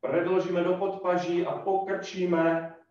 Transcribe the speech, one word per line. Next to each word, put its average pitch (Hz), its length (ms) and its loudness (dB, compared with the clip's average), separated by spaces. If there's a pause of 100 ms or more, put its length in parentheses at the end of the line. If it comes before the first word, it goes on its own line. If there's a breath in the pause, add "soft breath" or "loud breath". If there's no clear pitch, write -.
Predložíme 175 560 2
do 180 160 2
podpaží 175 720 0
a - 80 -4
pokrčíme 180 1200 0 (140)